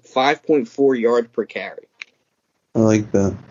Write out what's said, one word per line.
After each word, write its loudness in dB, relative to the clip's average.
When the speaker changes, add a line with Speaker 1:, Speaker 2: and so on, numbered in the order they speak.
Speaker 1:
five -2
point 0
four 0
yards 0
per -6
carry. -12
Speaker 2:
I 0
like 2
that. 0